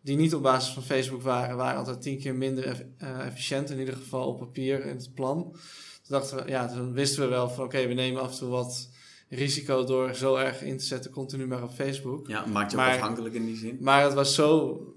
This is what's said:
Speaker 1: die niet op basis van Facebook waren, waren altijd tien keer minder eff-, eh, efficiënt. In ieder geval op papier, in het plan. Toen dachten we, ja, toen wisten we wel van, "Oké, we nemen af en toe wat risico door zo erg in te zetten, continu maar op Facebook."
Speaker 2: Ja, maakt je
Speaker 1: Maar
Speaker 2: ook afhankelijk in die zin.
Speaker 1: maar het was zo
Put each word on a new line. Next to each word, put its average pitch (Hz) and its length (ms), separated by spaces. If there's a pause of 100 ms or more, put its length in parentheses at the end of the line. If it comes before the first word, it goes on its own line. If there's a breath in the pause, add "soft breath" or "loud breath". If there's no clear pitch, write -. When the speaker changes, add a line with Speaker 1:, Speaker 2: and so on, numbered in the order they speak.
Speaker 1:
die 139 160
niet 160 180
op 143 80
basis 131 300
van 135 100
Facebook 131 400
waren, 123 340
waren 127 220
altijd 127 240
tien 135 160
keer 139 160
minder 131 320
eff-, 127 160 (160)
eh, 131 280
efficiënt. 139 440
In 135 80
ieder 131 180
geval 131 300
op 123 120
papier, 135 460
in 143 120
het - 180
plan. 139 280
Toen - 760
dachten - 260
we, 143 60
ja, 127 180
toen 123 240
wisten 135 300
we 131 60
wel 123 220
van, 127 140
"Oké, 127 220
we 123 80
nemen 127 280
af 127 100
en - 60
toe 127 100
wat 123 400 (400 loud breath)
risico 135 560
door 131 300
zo 131 220
erg 131 260
in 135 160
te - 60
zetten, 127 260
continu 135 360
maar 127 160
op 120 100
Facebook." 135 560
Speaker 2:
Ja, - 180
maakt 104 240
je - 60
Speaker 1:
Maar 131 180
Speaker 2:
ook - 60
afhankelijk 113 340
in 117 120
die 113 100
zin. 113 240
Speaker 1:
maar 135 220
het 143 120
was 139 200
zo 151 440 (180)